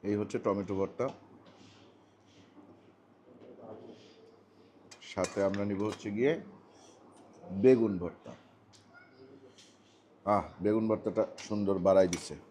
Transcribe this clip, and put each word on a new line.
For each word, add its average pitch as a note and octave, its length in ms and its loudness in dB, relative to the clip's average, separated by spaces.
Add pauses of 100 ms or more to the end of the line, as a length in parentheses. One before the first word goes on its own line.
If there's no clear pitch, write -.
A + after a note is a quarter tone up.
এই G#2 120 2
হচ্ছে G#2 240 -6
টমেটো G2+ 360 0
ভর্তা, G2 260 -2 (4000)
সাথে F#2+ 260 -2 (100)
আমরা G2 220 -2
নিব G2 100 -2 (100)
হচ্ছে G#2 260 -8
গিয়ে C3 160 2 (1300)
বেগুন A2+ 300 6 (100)
ভর্তা। - 300 -10 (2000)
আহ, F#2 100 2 (200)
বেগুন A2 260 2
ভর্তাটা G#2+ 320 0 (240)
সুন্দর G2+ 300 0 (100)
বাড়াই F#2+ 280 8
দিছে। - 200 -10 (160)